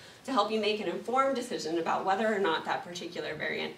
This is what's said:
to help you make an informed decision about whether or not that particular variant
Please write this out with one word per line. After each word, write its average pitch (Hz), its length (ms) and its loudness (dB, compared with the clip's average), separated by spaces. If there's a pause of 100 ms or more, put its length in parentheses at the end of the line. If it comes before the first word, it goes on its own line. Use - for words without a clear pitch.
(240)
to 269 80 -4
help 214 180 4
you 220 100 2
make 208 200 2
an 170 80 -2
informed 254 480 2
decision 240 420 -2
about - 260 0
whether 214 300 4
or 196 40 2
not 160 260 2
that 139 200 -2
particular 165 500 -6
variant 156 440 -4